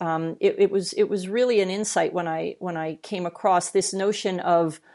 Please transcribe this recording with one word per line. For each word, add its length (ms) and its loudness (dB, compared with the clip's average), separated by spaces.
um, 380 -2
it, 180 2
it 140 4
was, 220 -2
it 100 2
was 240 -4
really 340 2
an 80 0
insight 420 -2
when 160 -2
I, 300 -4
when 180 -6
I 200 -6
came 320 -8
across 420 2
this 240 0
notion 460 -2
of 400 2